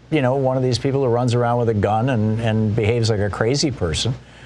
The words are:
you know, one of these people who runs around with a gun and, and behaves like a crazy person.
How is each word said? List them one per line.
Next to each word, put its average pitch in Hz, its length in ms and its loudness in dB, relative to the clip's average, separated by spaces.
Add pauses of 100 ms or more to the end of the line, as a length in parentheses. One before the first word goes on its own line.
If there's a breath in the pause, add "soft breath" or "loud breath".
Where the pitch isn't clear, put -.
you 151 140 2
know, 123 120 2
one 131 220 0
of 131 60 0
these 127 160 0
people 139 260 0
who - 60 2
runs 120 240 0
around 120 240 2
with 117 100 0
a 113 60 0
gun 107 340 0
and, 110 320 0
and 110 340 0
behaves 113 360 2
like 107 80 0
a 101 100 -2
crazy 135 400 0
person. 90 460 -4 (300 loud breath)